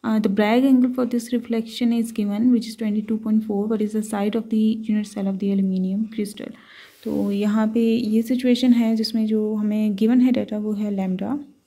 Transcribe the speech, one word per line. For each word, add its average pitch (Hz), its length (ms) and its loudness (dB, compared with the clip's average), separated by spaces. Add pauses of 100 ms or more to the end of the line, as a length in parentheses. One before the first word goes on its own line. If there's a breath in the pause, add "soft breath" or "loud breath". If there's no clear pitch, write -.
Uh, 220 160 0
the 208 200 2
Bragg 240 320 4
angle 254 240 4
for 247 200 -2
this 233 180 -4
reflection 226 640 -2
is 226 220 -4
given, 208 340 2
which 220 160 -2
is - 100 -12
twenty 214 300 -2
two 214 160 -4
point 214 220 2
four, 202 180 0
but 214 200 0
is 214 120 -2
the 214 140 -6
site 208 280 -2
of 220 140 -10
the 220 80 2 (260)
unit 214 240 -2
cell 196 200 -2
of 190 100 -6
the 196 140 0
aluminium 190 580 -2
crystal। - 360 -8 (520 loud breath)
तो 208 280 -2
यहाँ 214 420 0
पे 226 200 2
ये 220 280 0
सिचुएशन 247 500 2
है 226 240 4
जिसमें 220 300 -2
जो 214 280 0
हमें 214 420 0
गिवन 226 240 4
है 254 120 6
डेटा 214 260 -2
वो 214 140 -4
है 208 240 -4
lambda। 190 420 -2 (280)